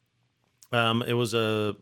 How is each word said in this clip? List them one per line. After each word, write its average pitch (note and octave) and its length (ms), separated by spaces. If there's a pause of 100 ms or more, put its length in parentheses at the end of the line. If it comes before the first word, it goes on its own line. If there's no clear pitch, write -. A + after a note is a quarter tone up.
(720)
um, A#2 300
it A#2+ 120
was A#2+ 200
a, A2 480